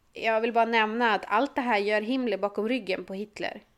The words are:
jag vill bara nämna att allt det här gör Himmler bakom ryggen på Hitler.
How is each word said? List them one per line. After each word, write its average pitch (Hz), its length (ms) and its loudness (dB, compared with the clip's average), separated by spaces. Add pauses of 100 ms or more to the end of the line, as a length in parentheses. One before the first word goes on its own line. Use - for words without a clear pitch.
(140)
jag 220 280 0
vill 233 120 -2
bara 226 120 4
nämna 226 480 2
att 196 140 0
allt 254 280 2
det 285 60 0
här 240 160 0
gör 208 240 0
Himmler 233 360 -2
bakom 202 320 -2
ryggen 185 360 -4
på 190 80 -12
Hitler. 208 480 -8 (160)